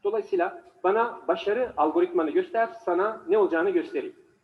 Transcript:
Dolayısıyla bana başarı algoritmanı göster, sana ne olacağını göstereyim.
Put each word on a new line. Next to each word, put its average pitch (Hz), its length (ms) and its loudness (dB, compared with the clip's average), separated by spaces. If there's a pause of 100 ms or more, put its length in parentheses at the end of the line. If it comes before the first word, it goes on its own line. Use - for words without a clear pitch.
Dolayısıyla 196 580 -2 (220)
bana 220 440 0
başarı 214 480 0
algoritmanı 165 540 2
göster, 185 360 0
sana 208 640 -2
ne 208 100 4
olacağını 170 320 2
göstereyim. 151 460 -4 (280)